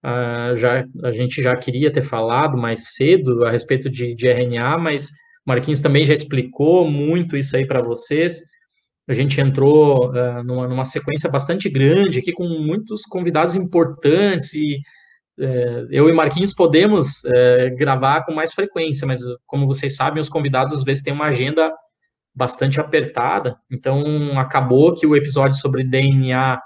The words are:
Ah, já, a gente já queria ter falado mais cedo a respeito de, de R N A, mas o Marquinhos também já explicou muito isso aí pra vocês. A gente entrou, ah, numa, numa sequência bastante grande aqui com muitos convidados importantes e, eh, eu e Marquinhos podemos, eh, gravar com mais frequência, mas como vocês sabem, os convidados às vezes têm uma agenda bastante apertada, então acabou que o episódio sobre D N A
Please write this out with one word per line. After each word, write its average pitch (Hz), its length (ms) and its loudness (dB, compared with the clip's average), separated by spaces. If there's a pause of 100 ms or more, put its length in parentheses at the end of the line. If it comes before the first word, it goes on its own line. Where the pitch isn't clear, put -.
Ah, 120 540 -4
já, 123 300 0 (160)
a 123 100 -4
gente 123 300 -4
já 127 120 2
queria 135 360 -2
ter 139 120 -2
falado 123 540 -2
mais 117 380 -6
cedo 131 500 2
a 117 60 0
respeito 131 400 -2
de, 120 240 -8
de 120 140 0
R 123 160 2
N 120 140 -4
A, 139 200 -2
mas 147 300 -4
o - 40 -20 (340)
Marquinhos 131 360 0
também 143 220 4
já 147 100 4
explicou 147 760 0
muito 151 480 -2
isso 139 200 -4
aí 135 100 0
pra 135 160 0
vocês. 147 580 -2 (680)
A 139 60 -4
gente 135 260 0
entrou, 139 760 4
ah, 120 260 -2
numa, 127 240 -4
numa 127 200 -4
sequência 147 420 -6
bastante 151 400 -2
grande 175 520 2
aqui 170 120 -6
com 175 160 -6
muitos 170 540 -4
convidados 170 520 -2
importantes 170 1000 0
e, 151 240 -2 (600)
eh, 123 520 -4
eu 143 180 6
e 165 40 6
Marquinhos 160 420 0
podemos, 170 720 2
eh, 123 440 4
gravar 135 540 0
com 170 80 -6
mais 156 220 -4
frequência, 160 520 -4
mas 127 140 -4 (240)
como 139 220 -2
vocês 135 280 -4
sabem, 151 280 -2
os 147 60 -6
convidados 139 440 0
às 135 100 -4
vezes 135 200 -2
têm 139 100 -6
uma 151 140 -4
agenda 151 440 0 (680)
bastante 135 400 -2
apertada, 151 800 -2 (140)
então 143 680 -2
acabou 135 560 4
que - 120 0
o 151 100 6
episódio 139 420 2
sobre 131 240 -2
D 131 160 0
N 135 360 2
A 127 320 0